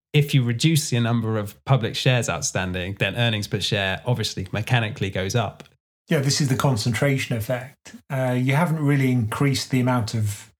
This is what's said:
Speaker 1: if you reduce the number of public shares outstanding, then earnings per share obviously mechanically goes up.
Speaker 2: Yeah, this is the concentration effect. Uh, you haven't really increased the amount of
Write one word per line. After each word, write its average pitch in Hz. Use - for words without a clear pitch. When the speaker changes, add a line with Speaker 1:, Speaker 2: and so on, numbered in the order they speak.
Speaker 1:
if 147
you 131
reduce 147
the 120
number 113
of 104
public 113
shares 127
outstanding, 90
then 98
earnings 110
per 107
share 95
obviously 107
mechanically 104
goes 95
up. 104
Speaker 2:
Yeah, 160
this 135
is 143
the 127
concentration 127
effect. 123
Uh, 131
you 131
haven't 151
really 139
increased 127
the 127
amount 123
of 104